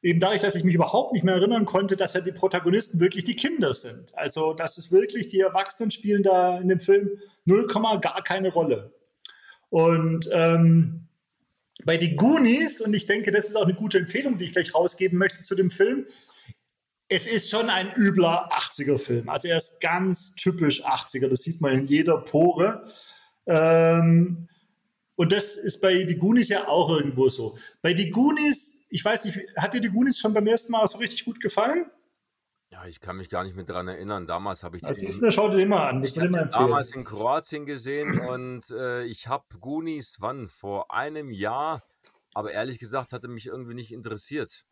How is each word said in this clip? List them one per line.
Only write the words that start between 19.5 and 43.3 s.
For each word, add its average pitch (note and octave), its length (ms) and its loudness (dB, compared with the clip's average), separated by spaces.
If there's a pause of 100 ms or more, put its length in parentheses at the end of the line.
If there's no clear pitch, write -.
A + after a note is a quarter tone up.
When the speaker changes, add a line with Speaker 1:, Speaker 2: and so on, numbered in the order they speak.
Speaker 1:
ist - 240 -6
ganz F3+ 540 -2
typisch E3 500 0
achtziger, C3 460 -2
das B2+ 100 0
sieht E3 220 -6
man C#3 100 2
in C3+ 140 0
jeder D#3 320 2
Pore. F3 720 0 (540)
Ähm, E3 1000 4 (680)
und E3+ 140 2
das G4+ 240 -2
ist - 240 -6
bei F#3 240 2
die E3+ 120 -2
Goonies A3 340 2
ja G3 180 -2
auch D#3+ 220 2
irgendwo C3+ 400 2
so. A2 260 -8 (240)
Bei F3 140 0
die F3 160 -2
Goonies, D4 800 0
ich - 120 -6
weiß A3 220 0
nicht, F#3+ 140 -8 (180)
hat G#3 160 -2
dir B3 80 -2
die A3 80 -2
Goonies B3 300 0
schon G#3+ 160 0
beim G#3 120 2
ersten A#3 260 0
Mal A3 160 2
so - 100 -8
richtig A#3+ 260 -8
gut - 160 -10
gefallen? C#4+ 500 -2 (800)
Speaker 2:
Ja, F#2 140 -20
ich F2 160 -18
kann F#2 160 -12
mich F#2 140 -14
gar F2+ 120 -4
nicht F#2+ 140 -10
mehr F#2 80 -12
dran F2+ 240 -8
erinnern. F#2+ 380 -8
Damals F2+ 360 -8
hab E2+ 120 -14
ich F2+ 80 -14
Speaker 1:
Das - 160 -6
Speaker 2:
den G2 100 -8
Speaker 1:
ist - 140 -4
eine, A3 100 4
schau G#3 160 2
dir G3 80 2
den G3 120 4
mal E3 200 2
an, C3 140 -2
das C3+ 80 -2
Speaker 2:
ich - 60 -10
Speaker 1:
will E3 80 -2
ich - 20 0
Speaker 2:
hab F3+ 60 0
Speaker 1:
mal F3 60 0
Speaker 2:
den D#3 100 0
Speaker 1:
empfehlen. A#2 180 2
Speaker 2:
damals C3+ 280 -2
in B2+ 100 -10
Kroatien B2+ 600 -4
gesehen C#3+ 540 -6
und, B2+ 520 -10
äh, B2 340 -8
ich A#2 220 -14
hab A#2+ 320 -10
Goonies, D3+ 640 -10
wann? A#2 300 -8
Vor G2+ 420 -10
einem D3 380 -8
Jahr. B2 520 -6 (520)
Aber G#2 180 -8
ehrlich A#2 260 -8
gesagt, B2 340 -10
hatte A#2+ 160 -14
mich A#2 180 -16